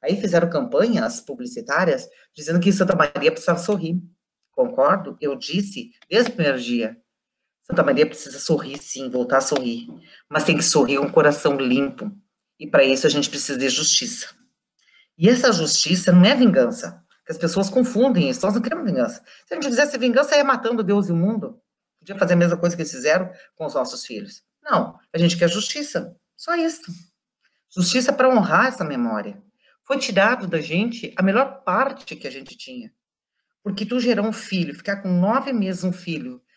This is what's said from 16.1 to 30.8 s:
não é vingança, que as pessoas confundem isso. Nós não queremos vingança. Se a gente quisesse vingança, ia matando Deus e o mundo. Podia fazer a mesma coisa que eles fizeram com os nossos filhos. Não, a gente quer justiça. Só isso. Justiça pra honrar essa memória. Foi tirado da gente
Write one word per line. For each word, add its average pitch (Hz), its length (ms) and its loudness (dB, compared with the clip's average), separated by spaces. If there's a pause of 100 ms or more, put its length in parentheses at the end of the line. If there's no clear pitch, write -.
não 180 140 8
é 269 100 6
vingança, 170 680 2 (220)
que 160 60 -10
as 165 80 -8
pessoas 190 280 0
confundem 240 640 2
isso. 127 160 -2
Nós 202 80 0
não 233 80 0
queremos 302 240 -6
vingança. 127 380 -2 (240)
Se - 60 -10
a - 20 -6
gente - 120 -4
quisesse 269 300 0
vingança, 254 380 2
ia 285 80 6
matando 240 400 0
Deus 196 260 0
e - 20 -4
o 170 40 2
mundo. 180 440 -2 (400)
Podia 202 160 -16
fazer 180 180 0
a 170 40 4
mesma 170 200 4
coisa 175 180 0
que 160 80 -6
eles 151 80 -6
fizeram 156 400 0 (240)
com 127 100 -10
os 120 80 -8
nossos 123 320 -4
filhos. 101 380 -14 (180)
Não, - 380 -2 (120)
a 165 60 -6
gente 170 180 2
quer 170 140 2
justiça. 208 680 -6 (200)
Só 339 200 -6
isso. 330 360 -4 (840)
Justiça 247 380 0
pra 262 160 4
honrar 202 380 4
essa 247 160 -6
memória. 117 580 -6 (420)
Foi 277 160 -4
tirado 196 480 0
da 165 120 -2
gente 175 560 -4